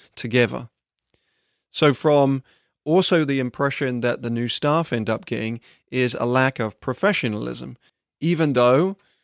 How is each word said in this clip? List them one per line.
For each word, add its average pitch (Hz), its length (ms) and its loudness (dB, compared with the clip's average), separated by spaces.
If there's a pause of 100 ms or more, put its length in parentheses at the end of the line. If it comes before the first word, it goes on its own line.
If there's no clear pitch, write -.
(160)
together. 123 540 -2 (1000)
So 147 200 4
from 139 520 2 (400)
also 165 420 2
the 139 140 0
impression 127 640 -2
that 120 200 -2
the 120 80 -6
new 117 180 -2
staff 151 460 -2
end 110 160 -2
up 110 160 -4
getting 117 340 -6 (300)
is 123 300 -2
a 120 80 0
lack 131 320 2
of 110 200 -6
professionalism, 123 1000 -4 (420)
even 156 340 0
though 131 420 4 (280)